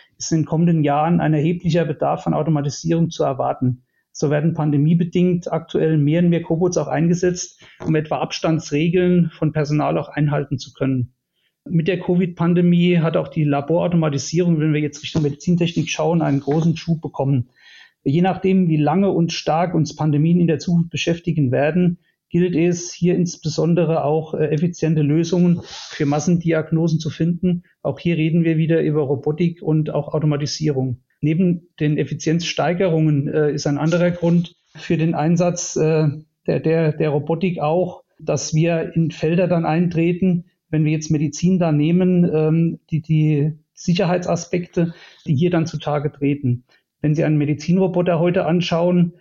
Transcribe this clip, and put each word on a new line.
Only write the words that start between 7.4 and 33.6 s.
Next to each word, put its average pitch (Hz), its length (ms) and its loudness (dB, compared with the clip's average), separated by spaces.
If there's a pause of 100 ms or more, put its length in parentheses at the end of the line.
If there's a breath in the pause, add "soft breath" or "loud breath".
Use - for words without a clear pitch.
um 160 80 0
etwa 156 240 -2
Abstandsregeln 165 1120 0
von - 220 -2
Personal 147 440 0
auch 147 120 -4
einhalten 147 500 -2
zu - 160 -14
können. 131 400 -4 (520)
Mit 165 220 0
der 180 120 -2
covid-Pandemie 175 960 2
hat 160 180 0
auch 160 120 -2
die 160 160 -2
Laborautomatisierung, 160 1160 0
wenn 156 140 2
wir 151 60 0
jetzt 147 220 -6
Richtung - 200 -4
Medizintechnik 165 640 0
schauen, 160 320 0
einen 147 200 0
großen 160 360 0
Schub 165 240 -4
bekommen. 139 480 -2 (540 loud breath)
Je 135 180 0
nachdem, 185 480 2
wie 156 100 2
lange 165 320 2
und 170 220 0
stark 170 420 -2
uns 156 220 0
Pandemien 156 440 2
in 170 80 2
der 156 100 0
Zukunft 170 320 0
beschäftigen 165 640 -2
werden, 165 460 0 (320 soft breath)
gilt 175 260 0
es, 175 360 0
hier 175 220 0
insbesondere 160 920 0
auch, 156 300 -2
äh, 156 120 -2
effiziente 160 560 0
Lösungen 170 600 2
für - 420 -8
Massendiagnosen 160 920 0
zu 160 120 -4
finden. 175 540 -2 (180 loud breath)
Auch - 160 -4
hier 170 180 -2
reden 160 280 2
wir 165 120 2
wieder 160 260 2
über 151 200 0
Robotik 151 600 -2
und 156 280 0
auch 151 240 -6
Automatisierung. 143 880 -2 (180)
Neben 170 480 0 (120)
den 151 180 0
Effizienzsteigerungen, 156 1300 0
äh, 151 240 0
ist 143 140 -4